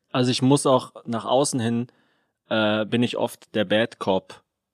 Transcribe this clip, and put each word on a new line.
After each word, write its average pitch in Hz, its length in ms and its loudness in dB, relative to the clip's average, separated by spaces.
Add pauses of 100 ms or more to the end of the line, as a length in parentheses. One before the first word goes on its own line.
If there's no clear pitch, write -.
(120)
Also 127 200 0
ich 117 100 -2
muss 139 240 4
auch 127 280 2 (120)
nach 113 200 -6
außen 131 340 0
hin, 117 280 -2 (640)
äh, 107 360 0
bin 120 180 0
ich - 140 -4
oft - 380 -8
der 107 100 0
Bad 104 340 0
Cop - 440 -2 (300)